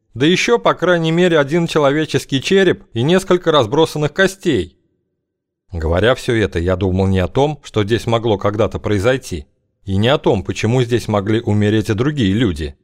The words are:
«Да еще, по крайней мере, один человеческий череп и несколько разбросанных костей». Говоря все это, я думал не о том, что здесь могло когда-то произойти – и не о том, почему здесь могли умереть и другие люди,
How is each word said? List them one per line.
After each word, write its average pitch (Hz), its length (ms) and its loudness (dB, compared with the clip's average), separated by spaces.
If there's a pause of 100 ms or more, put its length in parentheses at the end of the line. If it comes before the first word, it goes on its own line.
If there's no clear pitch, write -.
(160)
«Да 117 100 0
еще, 190 320 2
по 160 160 0
крайней 170 380 0
мере, 170 260 2
один 156 300 0
человеческий 143 720 0
череп 190 520 2
и 117 100 -2
несколько 180 480 2
разбросанных 151 600 0
костей». 180 680 -2 (920)
Говоря 87 440 0
все - 180 -4
это, 104 240 -2
я 90 180 0
думал 95 300 0
не 95 140 2
о 87 80 0
том, 143 360 0
что - 200 -2
здесь 101 240 -2
могло 113 320 0
когда-то 104 400 -2
произойти – 104 640 -2 (420)
и 98 80 -2
не 107 140 2
о 147 80 4
том, 110 260 0
почему 117 400 0
здесь 117 240 -2
могли 107 320 0
умереть 104 500 0
и 110 40 -2
другие 123 400 0
люди, 78 500 -2